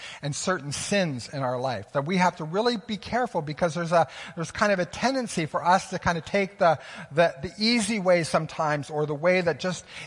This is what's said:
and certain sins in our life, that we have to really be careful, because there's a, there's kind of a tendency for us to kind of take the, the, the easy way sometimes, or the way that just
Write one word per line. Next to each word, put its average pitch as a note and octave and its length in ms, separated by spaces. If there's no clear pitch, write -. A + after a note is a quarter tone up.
and C#3+ 120
certain C#3+ 380
sins E3 580
in C#3 120
our B2 180
life, A#2+ 320
that C#3 140
we F#3+ 100
have F#3 200
to D#3+ 80
really G#3+ 340
be G#3 180
careful, A3 460
because D3+ 320
there's E3+ 180
a, E3 160
there's E3 140
kind G#3 220
of F#3+ 60
a - 80
tendency A#3+ 580
for C#3+ 180
us F3+ 280
to F3+ 80
kind F3 180
of D#3 80
take G3 340
the, E3 200
the, E3+ 300
the F3+ 160
easy A3 400
way F3+ 240
sometimes, D3+ 680
or D3+ 160
the D3 100
way F3+ 280
that D#3+ 180
just F3+ 240